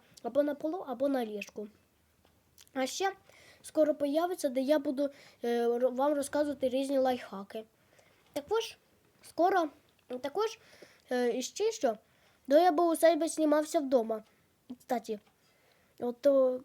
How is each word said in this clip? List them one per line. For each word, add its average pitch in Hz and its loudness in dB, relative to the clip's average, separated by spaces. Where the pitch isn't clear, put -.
або 254 0
на 294 -2
полу, 320 -6
або 254 -2
на 254 -2
ліжку. 208 -10
А 262 -2
ще 381 -4
скоро 302 2
появиться, 302 -2
де 254 -4
я 285 2
буду, 277 -4
е, 233 -2
ро-, 240 0
вам 277 2
розказувати 285 -2
різні 269 -2
лайфхаки. 220 -4
Також 415 -4
скоро, 349 0
також, 381 -4
е, 247 -2
і 254 -4
ще 427 -4
що, 233 -2
де 294 8
я 359 6
був 339 4
у 320 0
себе 330 4
знімався 302 2
вдома. 226 0
І, 247 -16
кстати, 226 -6
ото, 254 2